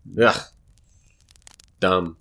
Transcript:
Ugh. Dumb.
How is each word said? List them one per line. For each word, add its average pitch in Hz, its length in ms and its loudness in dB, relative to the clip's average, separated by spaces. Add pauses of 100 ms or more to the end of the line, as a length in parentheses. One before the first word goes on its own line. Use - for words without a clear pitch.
(200)
Ugh. 113 160 4 (1400)
Dumb. 90 400 -2